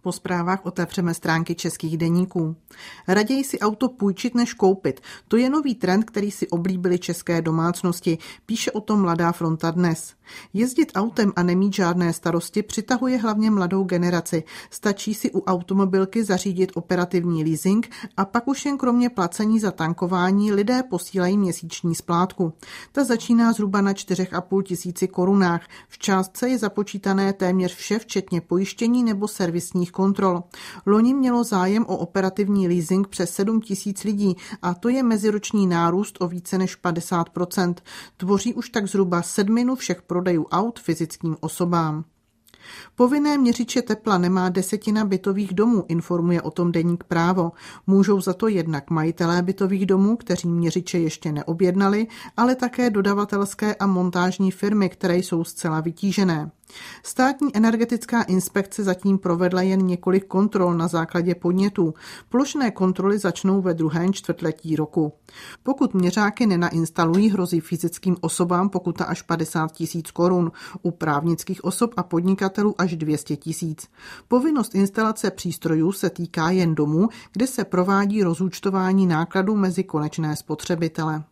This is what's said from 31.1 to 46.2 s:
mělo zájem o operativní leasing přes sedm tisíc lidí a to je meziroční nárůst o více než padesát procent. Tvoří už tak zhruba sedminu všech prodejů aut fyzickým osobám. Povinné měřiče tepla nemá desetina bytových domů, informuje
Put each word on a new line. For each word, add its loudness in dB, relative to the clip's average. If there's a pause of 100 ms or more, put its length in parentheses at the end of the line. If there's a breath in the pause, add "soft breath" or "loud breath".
mělo 2
zájem 2
o -2
operativní 0
leasing 2
přes -4
sedm 0
tisíc -8
lidí 0 (240 loud breath)
a -2
to -2
je 2
meziroční 2
nárůst 0
o -2
více -6
než 0
padesát -2
procent. -2 (340 loud breath)
Tvoří 0
už -6
tak -2
zhruba 2
sedminu 2
všech -4
prodejů 0
aut -2
fyzickým -4
osobám. -2 (920 loud breath)
Povinné 2
měřiče 2
tepla 0
nemá 2
desetina -2
bytových -2
domů, 2
informuje 0